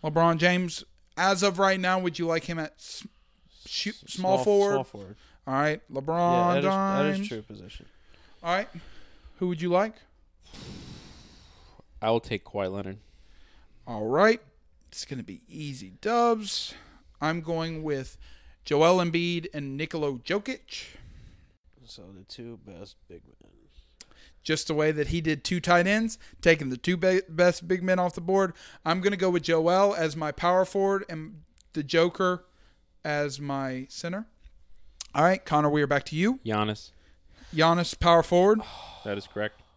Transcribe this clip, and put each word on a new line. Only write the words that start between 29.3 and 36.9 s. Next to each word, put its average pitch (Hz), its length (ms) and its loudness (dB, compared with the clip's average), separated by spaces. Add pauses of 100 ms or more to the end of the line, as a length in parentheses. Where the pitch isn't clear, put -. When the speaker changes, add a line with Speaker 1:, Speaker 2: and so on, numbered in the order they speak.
Speaker 1:
with 175 120 0
Joel 170 520 4
as 160 200 -2
my 156 160 -4
power 180 340 2
forward 196 440 0
and 156 320 -12 (320)
the 156 80 -4
Joker 175 640 0 (580)
as 147 380 -4
my 135 480 -6
center. 190 380 -10 (880)
All 147 80 4
right, 180 200 4
Connor, 151 260 2
we 147 120 2
are 143 60 2
back 139 180 0
to - 100 -10
you. 220 300 0
Speaker 3:
Giannis. 107 460 -2 (640)